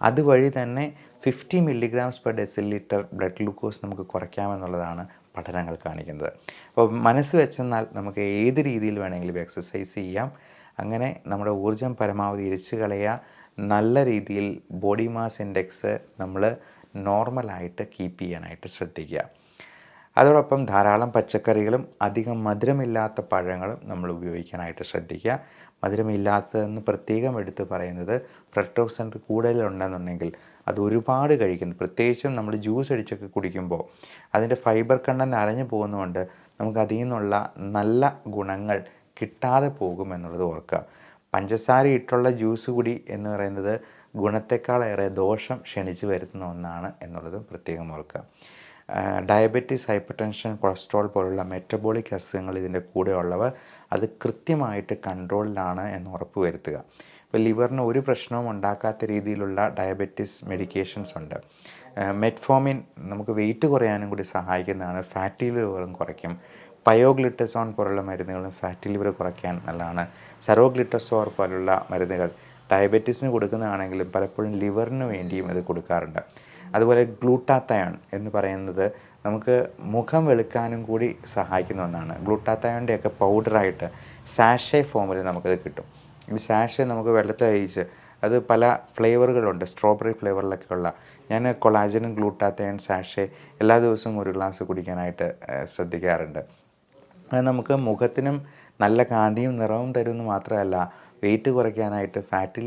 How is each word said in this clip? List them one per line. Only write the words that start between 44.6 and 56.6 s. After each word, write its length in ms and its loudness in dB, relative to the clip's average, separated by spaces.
ദോഷം 340 0
ക്ഷണിച്ചു 480 -8
വരുത്തുന്ന 400 -4
ഒന്നാണ് 460 -8
എന്നുള്ളതും 480 -12
പ്രത്യേകം 440 -8
ഓർക്കുക. 300 -12
ആ, 300 -2
ഡയബറ്റിസ്, 680 2
ഹൈപ്പർടെൻഷൻ, 680 -4
കൊളസ്ട്രോൾ 520 0
പോലുള്ള 360 -2
മെറ്റബോളിക് 720 -4
അസുഖങ്ങൾ 420 -6
ഇതിൻ്റെ 220 -4
കൂടെ 320 -2
ഉള്ളവർ 400 0
അത് 180 0
കൃത്യമായിട്ട് 840 -2
കൺട്രോളിലാണ് 800 -4
എന്ന് 160 -10
ഉറപ്പ് 280 -8
വരുത്തുക. 440 -2